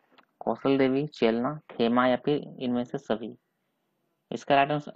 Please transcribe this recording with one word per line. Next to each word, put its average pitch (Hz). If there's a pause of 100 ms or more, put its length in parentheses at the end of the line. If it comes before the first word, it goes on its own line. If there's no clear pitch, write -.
(400)
कौशल 135
देवी, 135
चेलना, 120 (120)
खेमा 123
या 127
फिर -
इनमें 123
से 123
सभी? 113 (920)
इसका 139
राइट 139
आंस-, 147